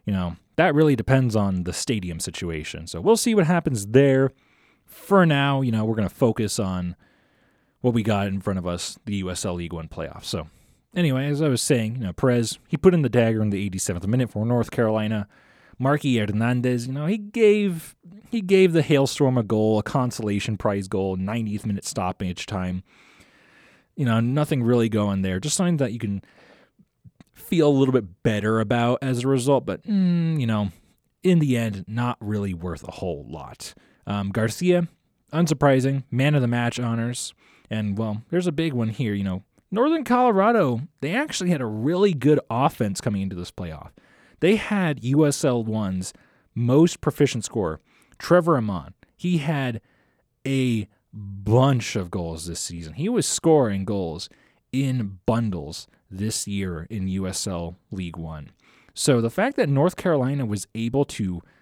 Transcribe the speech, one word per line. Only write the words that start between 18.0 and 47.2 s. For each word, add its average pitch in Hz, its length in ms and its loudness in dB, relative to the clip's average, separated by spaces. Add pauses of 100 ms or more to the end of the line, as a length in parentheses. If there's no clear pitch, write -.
he 233 100 -2
gave 190 320 6
the 165 100 4
Hailstorm 135 560 2
a 117 60 2
goal, 107 340 4
a 104 60 0
consolation 110 720 -2
prize 101 320 -2
goal, 95 260 -2
ninetieth 104 500 -4
minute 101 200 -4
stoppage 95 640 -4
time. 92 360 -4 (1120)
You 147 100 -2
know, 117 140 4
nothing 135 460 0
really 117 240 4
going 104 340 0
there. 95 160 0
Just 147 180 -4
something 175 200 2
that 131 160 -2
you 117 80 -8
can 101 220 -4 (1080)
feel 156 360 2
a - 20 6
little 135 220 4
bit 101 320 0
better 110 340 2
about 120 440 0
as 127 200 -2
a 127 60 -2
result, 135 380 2
but, - 180 -6
mm, 175 560 2
you 120 80 -2
know, 104 220 0 (520)
in 180 160 6
the 139 180 2
end, 107 300 -2
not 120 340 -4
really 101 340 -4
worth 85 320 -8
a 82 60 -12
whole 80 360 -8
lot. - 460 -14 (300)
Um, 101 260 -4
Garcia, 170 580 0 (440)
unsurprising, 139 800 2
man 135 240 2
of 143 80 4
the 120 60 2
match 120 320 -2
honors. 117 540 -4 (360)
And, 107 260 -2
well, 110 340 -4
there's 180 180 0
a 170 40 0
big 160 200 -2
one 117 160 -2
here, 107 260 -2
you 101 100 -2
know. 95 200 -4 (260)
Northern 294 320 2
Colorado, 220 800 2 (220)
they 151 120 -2
actually 240 360 -2
had 156 100 2
a 123 60 -4
really 160 480 2
good 143 260 4 (100)
offense 117 500 0
coming 101 220 -2
into 95 140 -6
this 87 140 -10
playoff. 78 400 -12 (500)
They 180 140 4
had 180 480 -2
U 143 240 4
S - 180 0
L 123 200 2
One's 101 480 -4 (420)
most 131 460 4
proficient 135 440 0